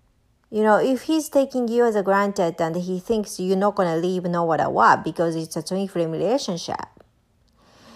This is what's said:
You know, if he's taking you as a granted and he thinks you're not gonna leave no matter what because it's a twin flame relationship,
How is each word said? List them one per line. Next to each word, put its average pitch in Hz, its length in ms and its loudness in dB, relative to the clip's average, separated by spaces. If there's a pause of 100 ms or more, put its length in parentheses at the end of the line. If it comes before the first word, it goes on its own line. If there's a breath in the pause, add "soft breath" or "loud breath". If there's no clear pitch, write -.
(500)
You 214 140 0
know, 214 140 6
if 254 260 0
he's 311 260 -2
taking 254 380 0
you 240 180 2
as 220 100 2
a 208 60 2
granted 196 580 0
and 165 160 -2
he 180 240 -4
thinks 208 400 -4
you're 190 160 0
not 202 200 2
gonna 170 200 0
leave 180 280 -2
no 175 240 0
matter 147 240 0
what 190 320 4
because 165 320 -2
it's 160 200 -8
a 165 60 -6
twin 190 260 -4
flame 170 220 -4
relationship, 175 760 -4 (1080 soft breath)